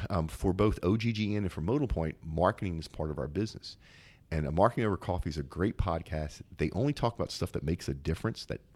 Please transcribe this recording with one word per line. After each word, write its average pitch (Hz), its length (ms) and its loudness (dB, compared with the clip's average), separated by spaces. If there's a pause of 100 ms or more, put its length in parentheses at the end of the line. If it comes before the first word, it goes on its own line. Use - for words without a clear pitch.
um, 85 180 2
for 92 260 0
both 104 300 4
O 98 140 6
G 113 160 2
G 104 220 0
N 104 80 0
and 90 80 0
for - 100 -6
Modal 123 260 2
Point, 82 360 -2
marketing 85 560 2
is 78 80 -8
part 78 220 -4
of 73 80 -4
our 71 120 -4
business. - 480 -4 (520)
And, 78 160 2
uh, 69 60 0
Marketing 110 320 4
Over 101 140 2
Coffee 90 320 -2
is 76 80 -4
a 73 60 -4
great 85 340 -2
podcast. 80 640 -2 (160)
They 80 140 0
only 135 200 0
talk 117 240 0
about - 160 -4
stuff - 220 -4
that - 100 -4
makes 82 240 -2
a - 60 -2
difference, 82 520 -2
that - 140 -6 (160)